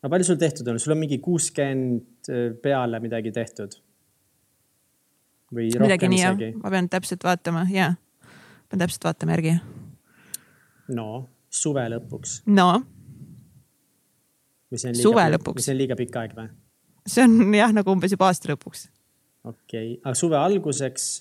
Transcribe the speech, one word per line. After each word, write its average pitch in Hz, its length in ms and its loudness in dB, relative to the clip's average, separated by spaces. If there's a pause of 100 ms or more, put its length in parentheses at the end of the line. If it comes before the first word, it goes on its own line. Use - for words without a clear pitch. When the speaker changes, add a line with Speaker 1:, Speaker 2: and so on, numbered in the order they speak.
Speaker 1:
No 139 80 -8
palju 180 160 2
sul 175 160 2
tehtud 151 320 0
on? 117 80 -4
Sul 156 140 0
on 156 40 0
mingi 143 220 -2
kuuskümmend 135 1080 -2 (320)
peale 123 420 -2
midagi 113 320 -6
tehtud? 110 380 -8 (1800)
Või 117 160 -4
Speaker 2:
Midagi 117 140 0
Speaker 1:
rohkem 185 320 4
Speaker 2:
nii, 185 80 4
jah. 190 160 2
Speaker 1:
isegi? 220 240 -6
Speaker 2:
Ma 196 100 -4
pean 180 160 0
täpselt 185 380 -6
vaatama, 170 420 0
jaa. 185 220 2 (800)
Pean 190 100 -4
täpselt 170 240 -4
vaatama 165 320 -2
järgi. 160 160 0 (1400)
Speaker 1:
No, 117 380 -8 (260)
suve 139 400 -2
lõpuks. - 540 -10
Speaker 2:
No. 190 240 6 (2000)
Speaker 1:
Või 117 80 -10
see 131 80 -6
on 120 80 -4
liiga 123 80 -2
Speaker 2:
Suve 220 220 6
Speaker 1:
pi-, 156 100 2
Speaker 2:
lõpuks. 165 240 -4
Speaker 1:
või - 80 -2
see 139 80 -2
on 135 60 -2
liiga 127 180 -2
pikk 120 160 -6
aeg 113 220 -6
või? 113 100 -14 (580)
Speaker 2:
See 247 220 4
on, 226 80 8 (160)
jah, 214 240 6
nagu 190 160 2
umbes 190 240 0
juba 185 140 4
aasta - 240 -4
lõpuks. - 320 -16 (580)
Speaker 1:
Okei. 117 560 -10
Aga 131 160 -4
suve 165 200 2
alguseks? 143 760 0 (100)